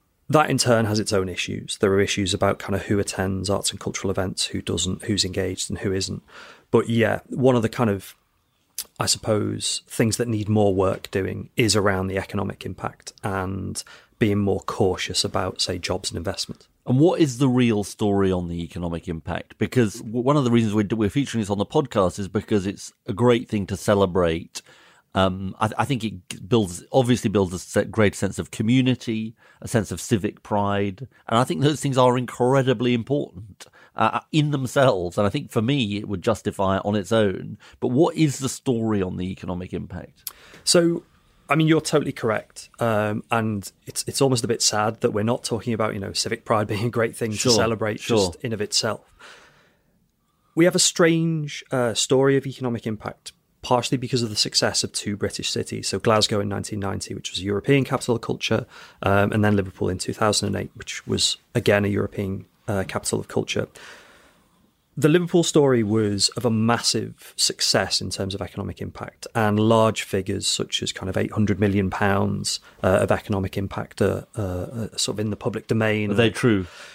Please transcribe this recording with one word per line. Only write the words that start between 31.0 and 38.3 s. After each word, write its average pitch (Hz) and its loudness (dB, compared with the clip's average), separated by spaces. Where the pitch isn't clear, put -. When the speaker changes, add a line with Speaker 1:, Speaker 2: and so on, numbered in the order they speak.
Speaker 2:
And 113 2
I 123 4
think - -4
those 143 2
things 139 -2
are 123 6
incredibly 123 2
important, 113 -4
uh, 113 0
in 151 2
themselves. 127 0
And 104 4
I 98 0
think 143 -6
for 117 0
me, 113 0
it 104 -6
would 98 -6
justify 98 0
it 98 -2
on 104 0
its 101 -4
own. 107 0
But 120 0
what 151 2
is 156 2